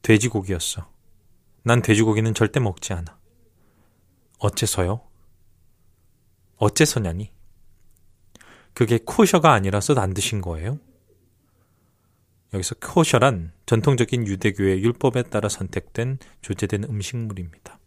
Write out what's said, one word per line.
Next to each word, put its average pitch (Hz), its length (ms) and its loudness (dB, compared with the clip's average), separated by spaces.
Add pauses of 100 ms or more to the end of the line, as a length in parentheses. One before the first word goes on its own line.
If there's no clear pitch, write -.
돼지고기였어. 101 840 0 (760)
난 117 180 2
돼지고기는 110 520 2
절대 117 260 0
먹지 104 320 -4
않아. 85 260 -10 (1200)
어째서요? 101 640 -2 (1500)
어째서냐니? 104 760 0 (1400)
그게 113 320 2
코셔가 170 480 4
아니라서 98 420 2
안 98 200 0
드신 98 260 -4
거예요? 95 380 -8 (1800)
여기서 95 220 -4
코셔란 120 760 2 (140)
전통적인 120 600 2
유대교의 98 560 0
율법에 120 420 0
따라 104 240 -2
선택된 113 720 -6 (220)
조제된 101 440 -4
음식물입니다. 104 1040 -10